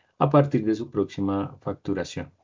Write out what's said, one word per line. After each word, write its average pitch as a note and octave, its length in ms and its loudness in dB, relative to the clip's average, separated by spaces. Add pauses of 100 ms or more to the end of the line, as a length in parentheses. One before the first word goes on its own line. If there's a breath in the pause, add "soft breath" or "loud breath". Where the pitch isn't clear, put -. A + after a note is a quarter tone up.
(200 soft breath)
a D3 100 2
partir C#3 360 4
de G#2+ 100 2
su G#2+ 160 -8
próxima G2 720 -2
facturación. F#2 720 -6 (120)